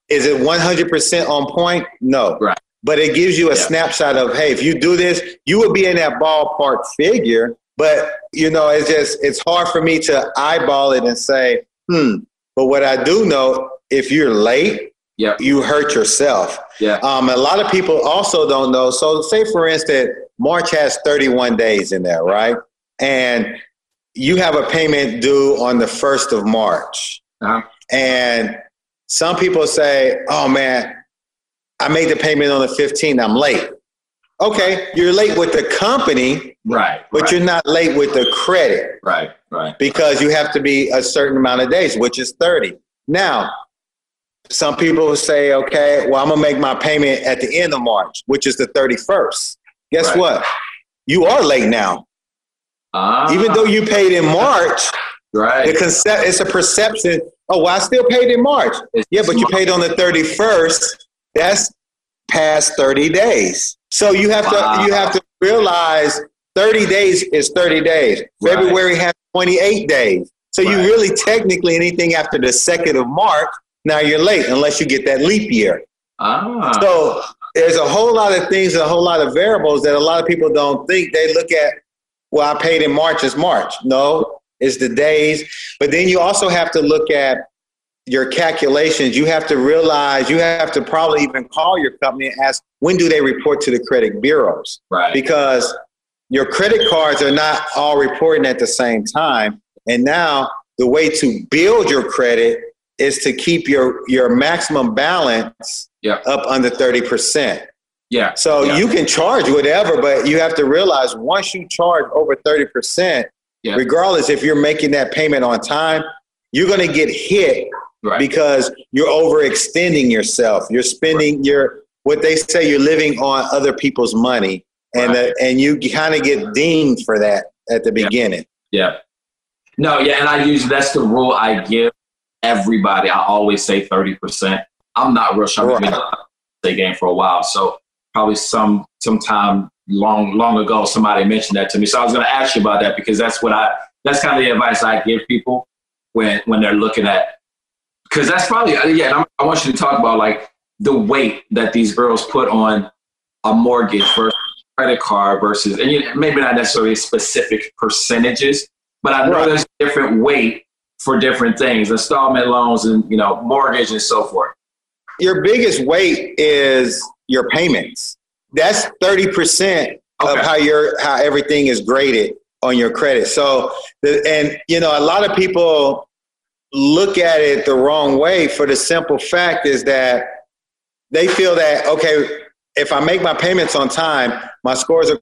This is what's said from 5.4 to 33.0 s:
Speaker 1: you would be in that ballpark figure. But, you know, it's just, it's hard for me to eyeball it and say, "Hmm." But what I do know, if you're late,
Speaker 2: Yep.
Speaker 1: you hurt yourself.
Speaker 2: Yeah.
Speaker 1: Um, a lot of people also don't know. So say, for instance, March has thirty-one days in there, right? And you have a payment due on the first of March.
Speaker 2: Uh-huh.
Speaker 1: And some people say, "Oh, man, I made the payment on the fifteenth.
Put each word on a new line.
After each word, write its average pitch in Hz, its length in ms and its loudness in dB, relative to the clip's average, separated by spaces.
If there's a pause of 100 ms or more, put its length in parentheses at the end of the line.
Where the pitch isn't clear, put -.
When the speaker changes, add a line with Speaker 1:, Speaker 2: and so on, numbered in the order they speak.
Speaker 1:
you 190 140 2
would 220 140 4
be 190 120 2
in 180 120 0
that 156 220 0
ballpark 151 600 0 (180)
figure. 120 580 0 (220)
But, 151 340 2 (220)
you 156 160 0
know, 156 200 2
it's 147 200 2
just, 151 320 0
it's 143 240 -2
hard 170 240 2
for 165 120 0
me 160 180 0
to 143 380 0
eyeball 139 560 0
it 127 100 0
and 120 140 -2
say, 127 440 0 (280)
"Hmm." 143 280 2 (380)
But 131 100 2
what 139 180 2
I 135 200 2
do 190 220 2
know, 135 440 0 (200)
if 135 220 0
you're 143 220 2
late, 131 580 0 (260)
Speaker 2:
Yep. 104 240 -2
Speaker 1:
you 139 200 2
hurt 147 340 0
yourself. 110 640 0 (200)
Speaker 2:
Yeah. 104 220 0
Speaker 1:
Um, 131 280 0
a 127 80 0
lot 151 220 2
of - 120 -2
people 180 300 0
also 160 480 0
don't 135 220 0
know. 127 200 2
So 156 300 0
say, 220 300 0
for 165 160 0
instance, 151 420 0 (280)
March 165 340 -2
has 151 340 0
thirty-one 127 520 0
days 107 360 0
in 92 100 -4
there, 85 200 -2
right? 107 320 0 (440)
And 123 560 -2 (580)
you 139 240 -2
have 165 180 0
a 147 80 0
payment 143 580 -2
due 139 400 2
on 123 180 0
the 113 80 0
first 139 460 -2
of 104 120 -2
March. 107 760 -2 (200)
Speaker 2:
Uh-huh. 110 200 -2 (300)
Speaker 1:
And 123 680 -2 (500)
some 165 300 -2
people 175 300 0
say, 139 520 0 (100)
"Oh, 147 200 0
man, 131 440 0 (880)
I 131 80 -2
made 160 200 0
the 156 80 0
payment 147 340 0
on 139 100 2
the 127 80 0
fifteenth. 143 520 -2